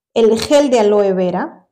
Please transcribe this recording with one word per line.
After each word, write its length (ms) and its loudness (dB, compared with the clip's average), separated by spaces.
el 260 2
gel 280 0
de 120 2
aloe 320 0
vera 600 -6